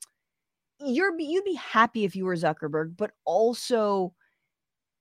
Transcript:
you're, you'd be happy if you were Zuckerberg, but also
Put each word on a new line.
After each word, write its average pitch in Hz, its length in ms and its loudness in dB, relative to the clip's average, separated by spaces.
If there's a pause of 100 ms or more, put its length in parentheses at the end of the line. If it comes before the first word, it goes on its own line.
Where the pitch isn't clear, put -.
(800)
you're, 330 380 0
you'd 339 260 -2
be 381 100 -2
happy 233 500 2
if 180 100 -2
you 190 120 -4
were 185 100 0
Zuckerberg, 160 580 -2
but 208 180 -6 (120)
also 208 880 2 (880)